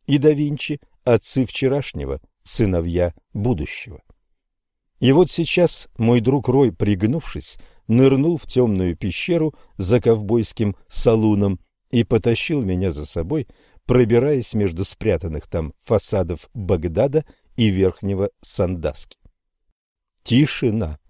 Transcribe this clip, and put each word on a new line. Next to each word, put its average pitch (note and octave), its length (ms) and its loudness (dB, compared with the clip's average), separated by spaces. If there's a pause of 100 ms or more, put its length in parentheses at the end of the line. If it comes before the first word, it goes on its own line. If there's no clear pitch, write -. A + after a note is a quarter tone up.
и C#3+ 120 2
да D3+ 140 4
Винчи, D3 480 -4 (220)
отцы B2+ 440 0
вчерашнего, B2 720 -4 (220)
сыновья F2 720 0 (180)
будущего. G2 680 -6 (1000)
И B2 120 6
вот D#3+ 180 4
сейчас - 680 0
мой A#2 240 4
друг C3 280 0
Рой, B2+ 240 4
пригнувшись, G#2 840 -2 (300)
нырнул C3+ 500 4
в - 100 -14
темную G2 500 0
пещеру D#3 580 -2 (240)
за G#2 220 2
ковбойским A2 760 0 (120)
салуном G#2 720 2 (320)
и A#2 140 2
потащил A#2+ 580 0
меня F#2+ 280 -2
за D2+ 160 -10
собой, F#2 420 -6 (380)
пробираясь B2 680 2
между G2 320 -2
спрятанных E2+ 600 -4
там D#2+ 260 -6 (100)
фасадов F#2+ 720 -2
Багдада G2 720 -2 (320)
и A2+ 120 2
Верхнего F#2+ 600 0 (120)
Сандаски. F2 760 -6 (1040)
Тишина. A2+ 760 0 (120)